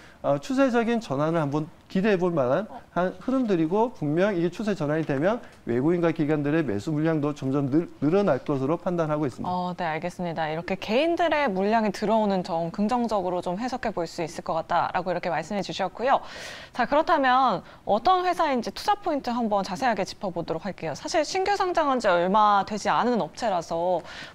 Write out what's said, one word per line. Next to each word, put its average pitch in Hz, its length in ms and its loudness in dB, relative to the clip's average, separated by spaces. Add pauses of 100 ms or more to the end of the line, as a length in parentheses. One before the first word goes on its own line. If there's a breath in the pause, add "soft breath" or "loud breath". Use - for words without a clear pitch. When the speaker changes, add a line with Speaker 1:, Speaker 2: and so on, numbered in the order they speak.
(220 loud breath)
Speaker 1:
어, 139 160 2
추세적인 240 600 2
전환을 160 400 0
한번 151 280 -2 (200)
기대해 190 300 2
볼 180 140 2
만한 151 360 2
Speaker 2:
어. 254 120 -14 (100)
Speaker 1:
한 180 300 -2
흐름들이고 214 720 2
분명 170 440 0
이게 170 140 2
추세 208 240 -4
전환이 151 300 -2
되면 160 360 0 (260 loud breath)
외국인과 160 440 2
기관들의 151 540 0
매수 104 260 -2
물량도 151 460 0
점점 135 340 0
늘-, 160 180 2 (120)
늘어날 170 440 4
것으로 139 340 0
판단하고 156 480 -2
있습니다. 143 220 -6
Speaker 2:
어, 180 280 -2
네, 185 80 -4
알겠습니다. 165 640 -4
이렇게 170 260 -4
개인들의 302 760 0
물량이 208 420 2
들어오는 202 500 0
점 170 300 -4
긍정적으로 208 680 0
좀 180 200 -4
해석해 247 320 -4
볼 165 160 -4
수 - 140 -8
있을 165 200 -8
것 180 120 -4
같다라고 170 580 0
이렇게 170 180 -4
말씀해 170 320 -4
주셨고요. 202 580 0 (520 loud breath)
자, 240 140 0
그렇다면 269 760 4 (220 loud breath)
어떤 359 420 4
회사인지 294 460 0
투자 - 240 0
포인트 294 340 -2
한번 220 320 0
자세하게 202 420 0
짚어보도록 165 600 -6
할게요. 165 320 -6
사실 311 280 0
신규 381 300 -2
상장한 339 460 2
지 226 80 2
얼마 190 580 4
되지 214 220 -4
않은 196 320 2
업체라서 175 800 -2 (340 loud breath)